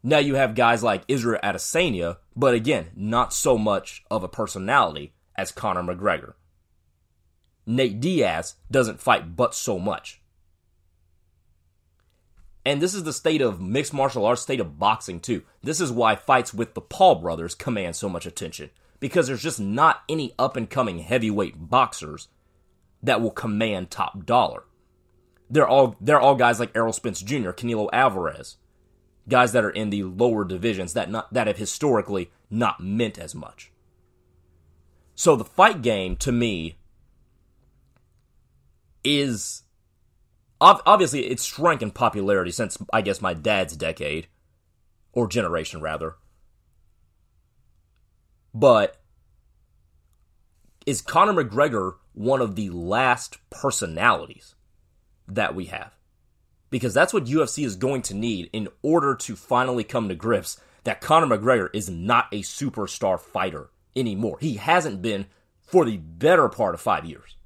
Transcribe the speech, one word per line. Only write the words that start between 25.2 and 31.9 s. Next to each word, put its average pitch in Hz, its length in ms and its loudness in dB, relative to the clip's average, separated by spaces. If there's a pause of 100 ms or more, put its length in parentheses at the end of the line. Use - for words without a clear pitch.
They're 139 180 4
all, 127 320 6
they're 139 220 4
all 135 140 6
guys 120 240 2
like 117 160 -4
Errol 113 180 0
Spence 107 300 -6
Junior, 110 280 -4
Canelo 110 400 -4
Alvarez, 90 680 0 (680)
guys 123 260 4
that 117 120 4
are 101 60 -2
in 107 180 -4
the 101 140 -2
lower 104 420 2
divisions 92 480 -4
that 90 160 -2
not, 107 240 -8
that 113 140 0
have 101 100 -2
historically 104 720 -2 (220)